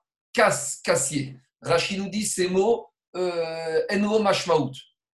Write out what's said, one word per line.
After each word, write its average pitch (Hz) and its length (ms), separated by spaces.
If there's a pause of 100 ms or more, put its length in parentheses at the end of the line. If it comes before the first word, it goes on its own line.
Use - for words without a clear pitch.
(320)
kas, - 500
kassier. 139 540 (260)
Rachi 170 360
nous 196 100
dit 208 180
ces 180 220
mots, 202 400 (260)
euh, 165 760
enro 208 300
mashmaout. 165 520 (420)